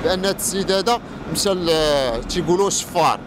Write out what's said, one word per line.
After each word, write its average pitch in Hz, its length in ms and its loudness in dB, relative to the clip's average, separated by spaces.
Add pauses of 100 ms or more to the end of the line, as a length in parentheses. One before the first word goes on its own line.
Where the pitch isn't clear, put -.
بان 185 200 0
هاد 196 100 0
السيد 185 380 -2
هذا 196 280 0 (320)
مشى 196 220 0
ل-، 151 760 0
تيقولوا 175 420 2
شفار 147 560 0